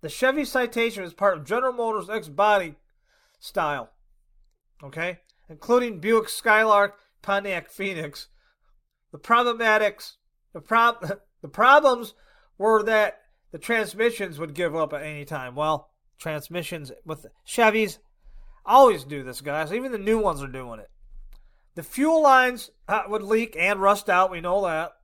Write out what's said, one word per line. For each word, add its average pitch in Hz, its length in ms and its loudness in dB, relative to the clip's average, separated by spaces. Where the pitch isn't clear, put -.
The 160 80 -10
Chevy 269 340 0
Citation 233 600 -2
is 170 100 -14
part 190 240 0
of 147 80 -12
General 247 280 -2
Motors' 220 360 -4
X 208 200 -8
body 190 480 0
style, 147 520 -6
okay, 165 360 -10
including 233 520 -2
Buick 220 300 0
Skylark, 214 680 2
Pontiac 196 480 -6
Phoenix. 170 600 -10
The 151 80 -20
problematics, 226 920 0
the 170 60 -14
prob-, 226 600 0
<laughs> - 140 -20
the 160 40 -14
problems 247 680 4
were 214 240 2
that 214 380 0
the 160 80 -16
transmissions 208 800 -4
would 151 160 -10
give 160 200 -4
up 156 160 -2
at 147 120 -10
any 151 200 -12
time. 131 300 -10
Well, 151 380 -4
transmissions 156 720 -10
with 156 220 -12
Chevys 220 540 2
always 220 380 8
do 143 180 -10
this, 127 180 -12
guys. 147 320 -4
Even 247 200 -6
the 220 80 -6
new 214 180 2
ones 175 240 -2
are 139 60 -10
doing 123 320 -12
it. 101 100 -20
The 160 80 -10
fuel 311 400 2
lines, 254 480 4
uh, 208 200 -2
would 208 140 -4
leak 220 340 0
and 190 240 0
rust 196 300 2
out. 185 220 4
We 170 100 -10
know 185 220 0
that. 165 300 -4